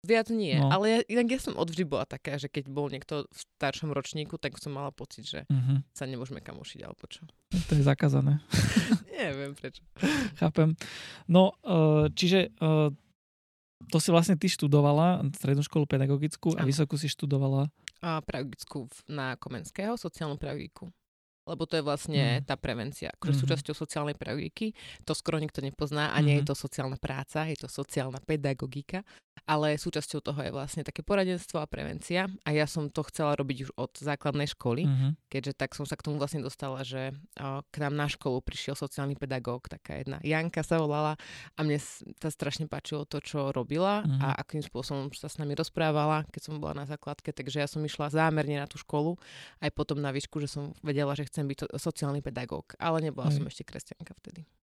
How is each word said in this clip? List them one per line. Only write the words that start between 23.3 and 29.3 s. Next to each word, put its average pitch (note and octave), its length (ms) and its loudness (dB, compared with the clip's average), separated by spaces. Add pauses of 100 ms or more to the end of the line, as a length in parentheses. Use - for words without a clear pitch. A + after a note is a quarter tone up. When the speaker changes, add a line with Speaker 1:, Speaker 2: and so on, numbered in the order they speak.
Speaker 2:
Mhm. C3+ 60 4
Speaker 1:
súčasťou C#3+ 360 0
sociálnej D3 380 -4
pedagogiky. D#3 560 -6 (320)
To - 100 -4
skoro - 260 0
nikto D3+ 220 -4
nepozná D3 500 -2
a - 100 2
nie D3 160 8
je C#3+ 60 6
Speaker 2:
Mhm. D3 60 0
Speaker 1:
to C#3+ 80 0
sociálna C3+ 400 -6
práca, C#3 480 -4
je D#3 120 -4
to - 120 -12
sociálna C3 520 -4
pedagogika. C#3+ 840 -2 (400)